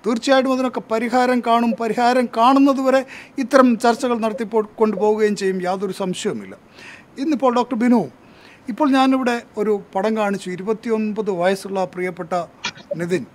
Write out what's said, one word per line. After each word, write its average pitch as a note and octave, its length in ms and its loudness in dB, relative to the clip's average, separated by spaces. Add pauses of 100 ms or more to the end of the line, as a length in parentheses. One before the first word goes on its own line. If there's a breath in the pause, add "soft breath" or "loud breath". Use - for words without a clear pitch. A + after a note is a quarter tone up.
തീർച്ചയായിട്ടും C4 520 2
അതിനൊക്കെ B3+ 260 -4 (100)
പരിഹാരം B3 560 2
കാണും. A#3 320 2
പരിഹാരം A#3+ 460 0 (120)
കാണുന്നതുവരെ C4 640 4 (420 loud breath)
ഇത്തരം B3+ 260 6 (160)
ചർച്ചകൾ A#3 400 0
നടത്തിപ്പോ-, A3 380 -2 (180)
കൊണ്ടുപോവുകയും G#3+ 600 2
ചെയ്യും, F#3+ 160 0 (100)
യാതൊരു F#3+ 340 -4
സംശയവുമില്ല. D3 540 -6 (680 loud breath)
ഇന്നിപ്പോൾ C4 360 0
ഡോക്ടർ A#3+ 240 -2
ബിനു, A#3 200 4 (680 loud breath)
ഇപ്പോൾ D4+ 140 0 (100)
ഞാനിവിടെ C4 380 2 (280)
ഒരു G#3 120 2 (200)
പടം G#3+ 260 0
കാണിച്ചു, G3 360 -4
ഇരുപത്തിയൊൻപത് G#3+ 840 -4
വയസ്സുള്ള F#3+ 540 -2
പ്രിയപ്പെട്ട F3+ 380 -8 (680)
നിതിൻ. F3 340 -2